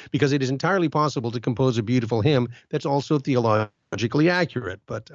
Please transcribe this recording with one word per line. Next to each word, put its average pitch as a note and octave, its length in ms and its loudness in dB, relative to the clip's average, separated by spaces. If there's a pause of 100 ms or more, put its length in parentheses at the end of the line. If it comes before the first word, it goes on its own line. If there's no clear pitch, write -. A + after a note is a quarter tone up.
(100)
because C#3 220 2
it C#3+ 100 0
is B2+ 80 0
entirely E3 400 0
possible C#3+ 400 -2
to A#2 100 -6
compose B2+ 380 0
a A#2 40 0
beautiful A#2 380 0
hymn B2+ 280 2 (200)
that's D3+ 160 -6
also C#3+ 340 0
theologically A#2 1080 0
accurate, B2+ 560 -2
but - 300 -10